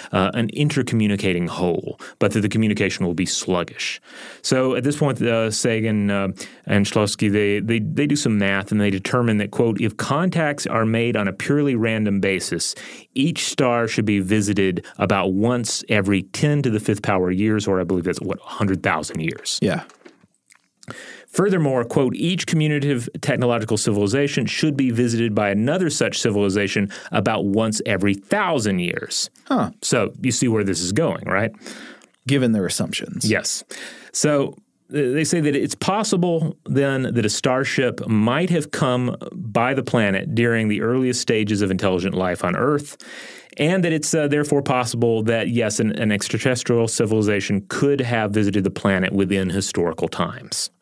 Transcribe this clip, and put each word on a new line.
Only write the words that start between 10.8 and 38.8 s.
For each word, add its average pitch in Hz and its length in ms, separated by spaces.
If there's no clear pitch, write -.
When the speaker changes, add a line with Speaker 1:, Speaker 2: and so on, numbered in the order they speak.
Speaker 1:
made 117 300
on 104 140
a 92 40
purely 143 420
random 110 440
basis, 92 560
each 135 300
star 120 420
should 110 180
be 101 140
visited 98 680
about 95 340
once 117 560
every 98 360
ten 147 400
to 127 60
the 107 120
fifth 104 220
power 92 280
years," 104 360
or 95 120
I 90 60
believe 90 180
that's, 90 160
what, 92 200
a - 100
hundred 95 340
thousand 80 380
years. - 400
Speaker 2:
Yeah. 95 220
Speaker 1:
Furthermore, 156 580
quote, 135 300
"Each 175 300
communicative 147 640
technological 117 560
civilization 117 680
should 147 320
be 131 140
visited 113 420
by 104 160
another 143 400
such - 300
civilization 101 680
about 107 340
once 107 400
every 98 280
thousand 131 640
years." - 500
Speaker 2:
Huh. 220 260
Speaker 1:
So 107 400
you 127 100
see 127 160
where 110 160
this 90 180
is 87 100
going, 120 340
right? 104 260
Speaker 2:
Given 127 240
their 104 140
assumptions. - 640
Speaker 1:
Yes. - 340
So 147 440
th-, 135 220
they 156 100
say 170 160
that 147 160
it's - 180
possible 180 840
then 135 480
that 113 120
a 104 40
starship 127 800
might 120 440
have 151 180
come 123 460